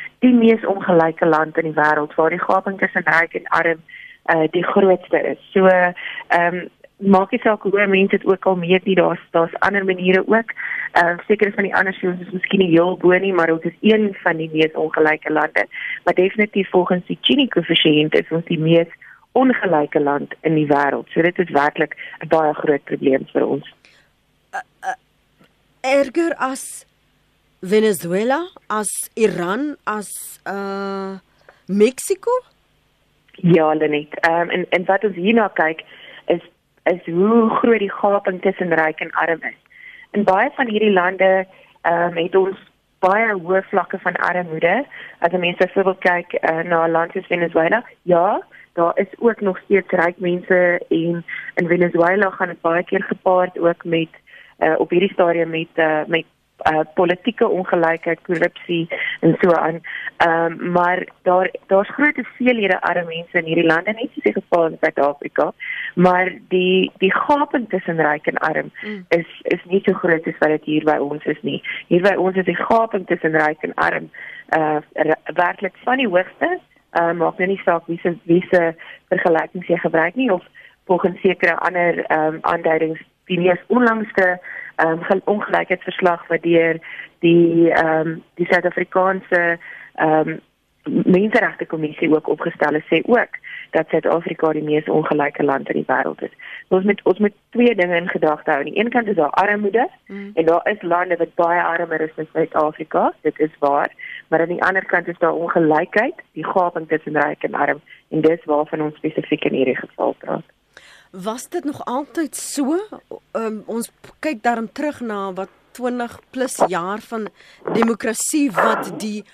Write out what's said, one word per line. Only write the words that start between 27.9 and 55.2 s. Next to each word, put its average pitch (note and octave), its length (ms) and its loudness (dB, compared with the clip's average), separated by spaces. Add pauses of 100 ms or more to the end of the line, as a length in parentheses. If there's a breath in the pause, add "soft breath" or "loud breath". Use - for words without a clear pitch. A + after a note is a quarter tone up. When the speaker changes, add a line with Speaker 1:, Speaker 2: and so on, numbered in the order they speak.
Speaker 2:
as - 460 -6
Iran, G3+ 720 -2
as, - 600 -10
eh, G3 760 -8 (480 soft breath)
Mexico? A#3 640 0 (1000)
Speaker 1:
Ja, D#3+ 420 4
Lenet. D3+ 460 -2
Ehm, E3 300 0
en, F3 200 -4
en F3 160 0
wat F#3+ 180 0
ons G3+ 120 -2
hierna G#3 320 2
kyk, D#3+ 360 -4 (420 loud breath)
is, E3+ 160 -2 (420)
is F3+ 220 -2
hoe G#3+ 440 4
groot A3+ 300 2
die G3 120 -4
gaping G3+ 500 -2
tussen F#3 320 0
ryk D#3+ 260 0
en E3+ 120 -8
arm E3 300 -2
is. - 140 -10 (560 loud breath)
In G#3 120 -2
baie G3+ 320 2
van C4 120 -2
hierdie G#3+ 240 2
lande, F#3+ 540 2 (360 soft breath)
ehm, E3+ 340 0
het E3+ 200 -4
ons F#3+ 220 2 (420)
baie G#3 340 2
hoë F#3+ 360 -2
vlakke F#3 300 -2
van F3 160 -4
armoede. F3 680 -2 (340 loud breath)
As E3+ 120 0
'n F3+ 80 -2
mens F3 180 -2
byvoorbeeld F#3 420 0
kyk, F3 340 -2
eh, E3 300 -2
na E3+ 220 0
'n E3 60 0
land E3 200 0
soos F#3 160 -8
Venezuela, E3+ 560 0 (180 loud breath)
ja, F3+ 400 2 (320 loud breath)
daar E3+ 220 0
is G3 120 0 (120)
ook A3+ 220 0
nog F#3+ 240 -2
steeds G3 240 0
ryk F3+ 280 0
mense F3+ 720 0
en E3+ 360 -2 (300 loud breath)
in F3+ 120 -2
Venezuela F3 640 2
gaan F#3 180 -6
dit F3 140 -14
baie E3+ 220 0
keer F#3+ 200 -4
gepaard F#3 560 0
ook E3+ 240 0
met, E3 260 -2 (480 loud breath)
eh, D#3+ 200 2
op - 120 0
hierdie F#3+ 240 2
stadium E3+ 360 2